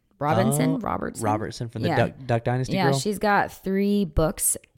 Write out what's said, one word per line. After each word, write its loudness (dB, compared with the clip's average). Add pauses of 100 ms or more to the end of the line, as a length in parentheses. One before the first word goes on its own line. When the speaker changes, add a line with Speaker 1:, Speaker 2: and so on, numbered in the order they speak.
(180)
Speaker 1:
Robinson? 2
Speaker 2:
Oh, -4
Speaker 1:
Robertson? -4
Speaker 2:
Robertson -2
from -8
the 0
Speaker 1:
Yeah. 2
Speaker 2:
Duck, 2 (140)
Duck 0
Dynasty -2
Speaker 1:
Yeah, 2
Speaker 2:
girl? 2
Speaker 1:
she's -2
got 2
three 0
books 0 (220)